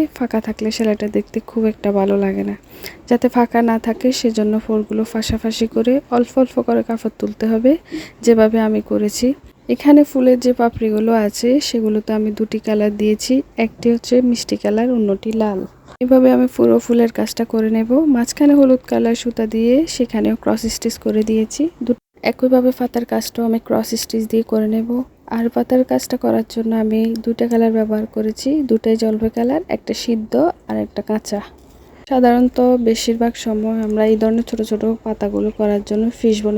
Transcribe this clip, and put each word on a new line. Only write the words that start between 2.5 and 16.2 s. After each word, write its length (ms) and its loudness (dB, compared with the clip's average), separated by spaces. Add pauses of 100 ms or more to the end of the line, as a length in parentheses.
যাতে 220 2
ফাঁকা 320 0
না 180 2
থাকে 320 -2
সেজন্য 480 0
ফোরগুলো 520 -2
ফাঁসাফাঁসি 560 -4
করে 260 0 (180)
অল্প 260 0
অল্প 180 2 (120)
করে 160 2
কাপড় 340 -6
তুলতে 340 -6
হবে, 200 2 (500)
যেভাবে 380 4
আমি 220 0 (100)
করেছি। 380 -2 (400)
এখানে 340 4
ফুলের 360 2
যে 140 0
পাপড়িগুলো 640 0
আছে 320 -2 (120)
সেগুলোতে 520 -2
আমি 180 -2
দুটি 280 -4
কালার 420 -2
দিয়েছি, 320 0 (240)
একটি 340 -2
হচ্ছে 300 0
মিষ্টি 360 -2
কালার, 340 0
অন্যটি 420 -2
লাল। 260 -2 (420)
এভাবে 300 4